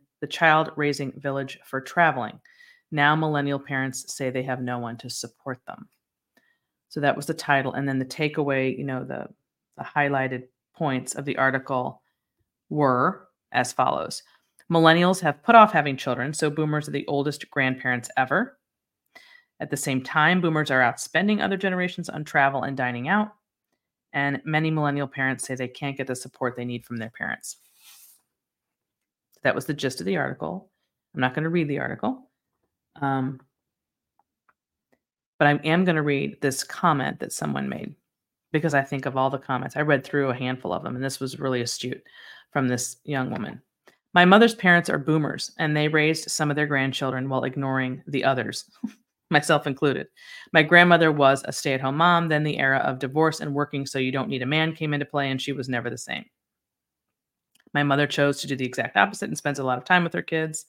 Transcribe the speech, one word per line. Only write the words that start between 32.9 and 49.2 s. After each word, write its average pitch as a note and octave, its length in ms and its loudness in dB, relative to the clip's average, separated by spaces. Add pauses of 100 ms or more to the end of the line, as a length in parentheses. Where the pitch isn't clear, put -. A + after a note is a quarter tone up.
Um, C3+ 400 -2 (2000)
but D3 100 6
I D3 40 6
am D#3+ 340 2
gonna D#3+ 160 2
read C#3+ 400 -2
this C3+ 200 0
comment C#3+ 580 0
that - 120 -8
someone - 340 -4
made - 300 -10 (560)
because D#3 220 0
I C#3 80 4
think C3+ 240 -6
of C3 100 -4
all C3 140 2
the C3+ 80 -6
comments, C3+ 360 -6
I C#3+ 60 -4
read D3 240 2
through C#3 240 -2
a B2 60 -2
handful B2+ 400 -6
of F2 80 -4
them, B2 140 -6
and B2+ 80 -6
this C3+ 140 -6
was C3 220 -8
really B2+ 220 -2
astute - 420 -8 (480)
from C3+ 160 0
this B2 360 -4
young C3+ 260 -4
woman. - 320 -10 (500)
"My F3 140 6
mother's A3 280 8
parents F3 360 4
are D3+ 80 0
boomers, D3+ 580 -2
and D3+ 180 0
they D3+ 140 2
raised D#3 420 0
some D3+ 200 -2
of C#3+ 60 0
their D3+ 100 0
grandchildren C3+ 640 -2
while C3 140 -2
ignoring C3 640 -4
the C#3+ 160 -4
others, - 480 -2 (120)
<laughs> - 180 -12 (280)